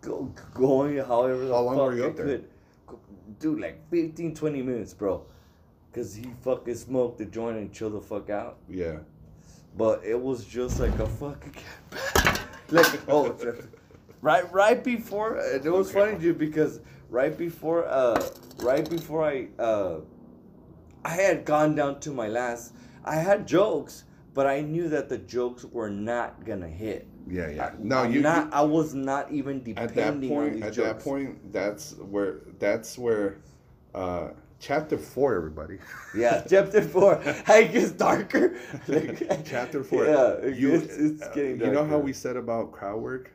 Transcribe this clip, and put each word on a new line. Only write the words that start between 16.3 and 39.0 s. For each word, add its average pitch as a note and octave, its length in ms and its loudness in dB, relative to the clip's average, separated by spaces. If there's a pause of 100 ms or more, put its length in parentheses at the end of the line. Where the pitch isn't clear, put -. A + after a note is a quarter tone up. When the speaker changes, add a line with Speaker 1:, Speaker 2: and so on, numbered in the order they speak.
Speaker 1:
because D#3 420 0 (280)
right D3 280 0
before, E3 500 -2
uh, B2 340 2 (420)
right C#3+ 260 2
before D#3+ 360 -4
I, C#3 240 -2 (100)
uh, G2+ 420 0 (1040)
I D#3 60 -4
had F3+ 340 2
gone D3+ 300 4
down C#3 260 -2
to D#3 100 -10
my A#2+ 180 -4
last, A#2 460 -4 (300)
I D3+ 120 -2
had E3+ 300 2
jokes, E3+ 580 2 (300)
but C3+ 120 2
I C#3 140 2
knew D#3 300 -2
that D3 180 -2
the B2+ 100 -4
jokes B2 460 -4
were A2 260 -6
not G#2+ 540 -4
gonna F#2+ 240 -8
hit. F#2 380 -8 (220)
Speaker 2:
Yeah, F2 200 -4
yeah. D2+ 180 -6
Speaker 1:
I, - 120 -8
Speaker 2:
No, A2+ 200 0
Speaker 1:
I'm A#2+ 140 2
Speaker 2:
you, C#3+ 80 4
Speaker 1:
not, D#3 260 4
Speaker 2:
you D3+ 60 -10
Speaker 1:
I D3 100 4
was D#3 320 2
not C3+ 380 -4
even C#3 260 -4
Speaker 2:
at B2 60 -12 (120)
that A#2 180 -4
Speaker 1:
depending B2 380 0
on C#3+ 100 0
Speaker 2:
point, D3 120 -2
Speaker 1:
these A2 100 -6
Speaker 2:
at G#2+ 100 -6
Speaker 1:
jokes. A2 140 0
Speaker 2:
that A2 220 -6
point, C3+ 420 -8
that's G#2 460 -4
where, G2 420 -2 (180)
that's A2 400 0
where, G#2+ 400 0 (560)
uh, F2+ 340 -4 (300)
chapter - 400 -2
four, C3 360 0
everybody. D#2 440 -6 (360)
Speaker 1:
Yeah, A#2 340 2
chapter G3 340 6
four. F3 400 6
Speaker 2:
<laughs> - 260 -2
Speaker 1:
It G#3+ 240 10
gets A3 200 2
darker. - 640 2 (160)
<laughs> - 160 -12
Like, D3+ 580 0